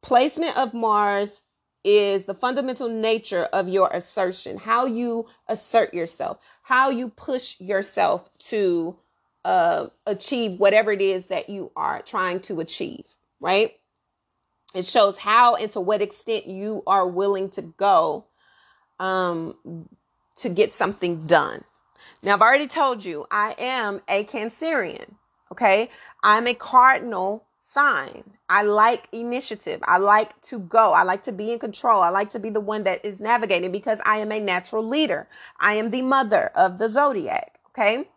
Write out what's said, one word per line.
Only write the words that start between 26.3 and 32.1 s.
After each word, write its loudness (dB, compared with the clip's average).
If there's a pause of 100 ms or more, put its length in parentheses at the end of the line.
a 0
cardinal 2 (200)
sign. -2 (260)
I 4
like 4
initiative. -8
I 4
like 2
to -12
go. 4
I 6
like -2
to -8
be -6
in -6
control. 0
I 4